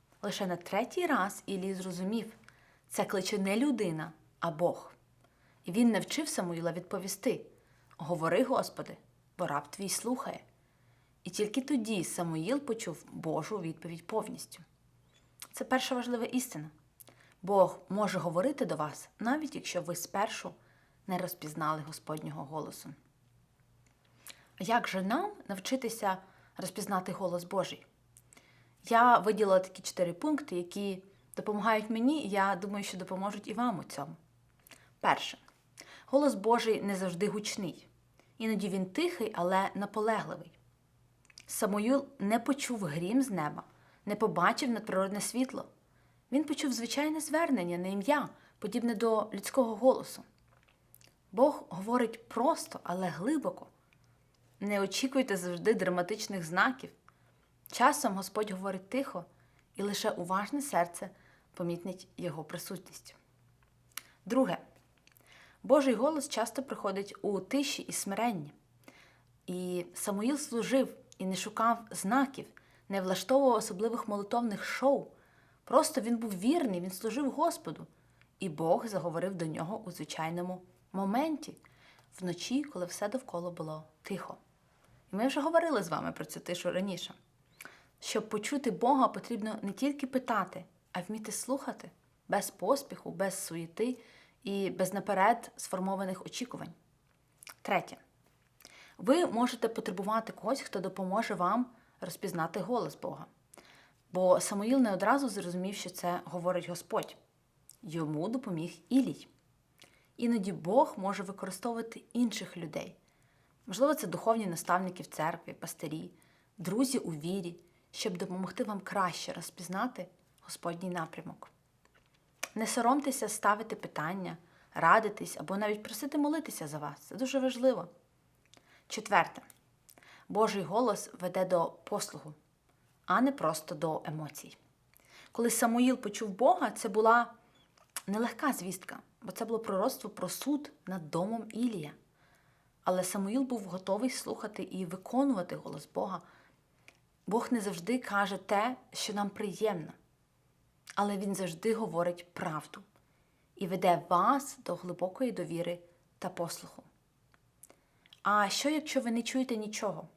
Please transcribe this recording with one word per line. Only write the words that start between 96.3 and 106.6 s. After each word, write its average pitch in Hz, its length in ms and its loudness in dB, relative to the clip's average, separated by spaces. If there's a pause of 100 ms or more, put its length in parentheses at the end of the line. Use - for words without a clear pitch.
Третє. - 360 0 (1000)
Ви 285 280 6
можете 240 420 2
потребувати 214 640 -2
когось, 247 280 -2
хто - 180 -6
допоможе 190 540 -2
вам 196 320 2 (360)
розпізнати 170 580 -4
голос 180 360 -2
Бога. 147 300 -10 (880)
Бо 180 260 8
Самуїл 214 400 2
не 220 140 6
одразу 233 360 4
зрозумів, 185 460 -4
що - 140 -8
це 180 360 -2
говорить 175 440 -2